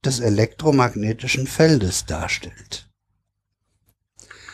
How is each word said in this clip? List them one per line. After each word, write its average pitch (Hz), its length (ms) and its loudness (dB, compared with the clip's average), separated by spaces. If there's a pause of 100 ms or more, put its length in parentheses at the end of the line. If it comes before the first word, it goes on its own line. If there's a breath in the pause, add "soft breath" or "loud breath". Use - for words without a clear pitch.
des 135 160 -2
elektromagnetischen 117 1300 0
Feldes 139 580 2
darstellt. - 840 -10 (1600 loud breath)